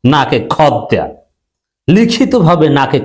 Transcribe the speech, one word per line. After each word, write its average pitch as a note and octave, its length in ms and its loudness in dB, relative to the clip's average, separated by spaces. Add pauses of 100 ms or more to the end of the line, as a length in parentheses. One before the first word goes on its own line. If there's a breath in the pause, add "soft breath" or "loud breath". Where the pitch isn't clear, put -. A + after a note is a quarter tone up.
নাকে C3 460 0
খত C#3+ 400 0
দেয়া, E2 240 -4 (760)
লিখিতভাবে F3+ 760 2
নাকে C#3 360 0